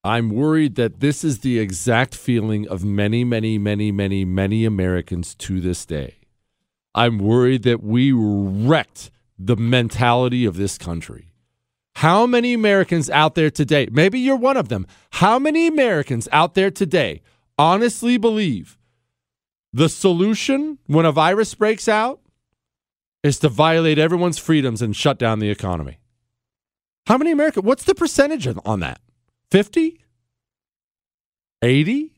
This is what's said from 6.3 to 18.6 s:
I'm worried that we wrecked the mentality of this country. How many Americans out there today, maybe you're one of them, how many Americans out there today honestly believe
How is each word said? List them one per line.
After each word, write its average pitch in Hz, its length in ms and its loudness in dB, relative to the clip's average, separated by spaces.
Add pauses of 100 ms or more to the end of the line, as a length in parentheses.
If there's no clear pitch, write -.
I'm 117 240 0
worried 120 460 2
that 120 180 0
we 123 300 2
wrecked 107 1000 -2 (260)
the 98 200 -2
mentality 123 920 0
of 87 100 -2
this 98 220 -4
country. 82 540 -12 (640)
How 185 280 4
many 247 300 0
Americans 196 560 0
out 151 240 2
there 156 160 2
today, 143 400 0
maybe 185 280 2
you're 262 180 2
one 262 200 0
of 156 120 -2
them, 101 180 -6 (240)
how 214 280 2
many 311 280 0
Americans 190 640 0
out 160 220 2
there 196 160 2
today 143 500 -2 (380)
honestly 226 580 2
believe 208 640 -2 (960)